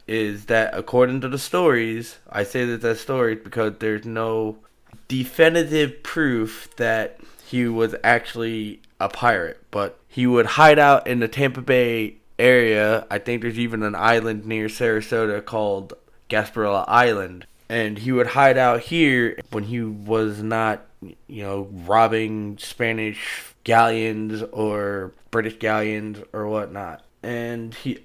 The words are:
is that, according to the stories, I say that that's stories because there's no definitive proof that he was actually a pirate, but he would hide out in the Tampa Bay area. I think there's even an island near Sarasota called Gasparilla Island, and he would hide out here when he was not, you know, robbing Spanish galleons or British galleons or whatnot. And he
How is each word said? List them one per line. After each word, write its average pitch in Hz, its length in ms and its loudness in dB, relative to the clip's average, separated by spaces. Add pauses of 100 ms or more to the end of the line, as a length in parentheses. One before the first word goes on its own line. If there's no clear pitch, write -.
is 104 400 -4
that, 113 260 2
according 127 480 0
to 131 80 -6
the 135 100 -6
stories, 117 800 0 (140)
I 104 140 -4
say 123 200 -2
that 117 160 -4
that's 113 220 -2
stories 120 420 -2
because 107 360 -4
there's 110 260 -4
no 113 500 -4 (500)
definitive 151 960 2
proof 120 720 -4
that 113 420 -2 (280)
he 123 200 -2
was 113 280 0 (100)
actually 113 800 -2 (180)
a 98 80 0
pirate, 98 500 0 (120)
but 101 360 -4
he 123 200 -2
would 120 180 4
hide 151 340 8
out 143 280 6
in 123 140 -2
the 113 80 0
Tampa 131 340 -2
Bay 120 540 0 (220)
area. 113 720 4
I 104 80 -4
think 120 220 -6
there's 113 180 -6
even 113 240 -4
an 104 120 -4
island 110 500 0
near 110 220 -4
Sarasota 110 760 -2
called 101 520 -4 (340)
Gasparilla 104 580 -2
Island, 101 600 2 (240)
and 110 260 -2
he 120 160 -4
would 123 140 2
hide 135 320 6
out 123 220 4
here 131 580 2 (120)
when 107 140 -6
he 117 160 -6
was 107 600 -2
not, 110 420 -2 (160)
you 101 420 -16
know, 98 300 -6
robbing 107 840 0
Spanish 110 840 -6 (200)
galleons 110 760 2
or 104 720 -4 (160)
British 110 280 -2
galleons 107 600 -2 (160)
or 107 140 -6
whatnot. 101 540 -8 (200)
And 117 500 -8
he - 320 -8